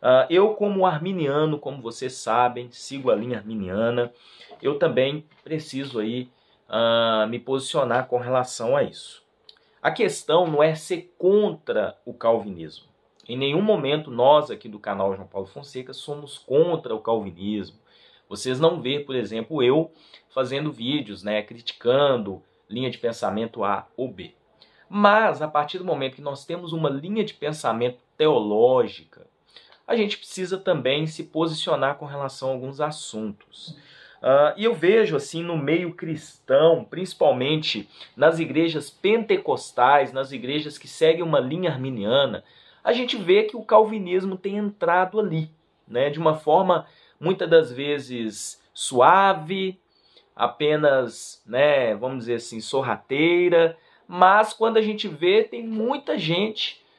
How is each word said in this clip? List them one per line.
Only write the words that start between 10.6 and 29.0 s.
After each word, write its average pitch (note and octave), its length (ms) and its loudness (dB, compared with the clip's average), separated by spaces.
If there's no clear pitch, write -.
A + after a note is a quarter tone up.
é D#3 140 4
ser - 420 -8
contra E3 840 0
o - 100 -14
calvinismo. G2+ 760 -4
Em A#2+ 80 -8
nenhum C#3+ 240 0
momento D#3 480 0
nós C#3 400 4
aqui A2 180 -10
do G#2 120 -14
canal G2 360 -2
João F#2+ 120 -16
Paulo G2 180 -10
Fonseca C3 480 -14
somos D3 460 -14
contra D#3 560 0
o G#2+ 40 -8
calvinismo. G2 800 -6
Vocês B2+ 320 -6
não D#3+ 220 2
vê, C3 180 -4
por C3+ 160 -8
exemplo, A2+ 460 -4
eu C#3+ 300 2
fazendo C3+ 400 -4
vídeos, A#2 500 -6
né, G#2 220 -2
criticando A#2+ 1000 0
linha B2 220 -6
de - 80 -10
pensamento A2+ 680 -4
A G2 320 -4
ou B2+ 160 -6
B. F#2 220 -18
Mas, G3+ 540 2
a D3+ 40 -4
partir D3+ 300 -2
do F3+ 80 -10
momento C3+ 300 -4
que C#3+ 80 -20
nós C#3 200 -10
temos E3+ 300 -10
uma D#3+ 160 -2
linha F3 340 -4
de - 120 -8
pensamento B2 640 -4
teológica, A2 1120 2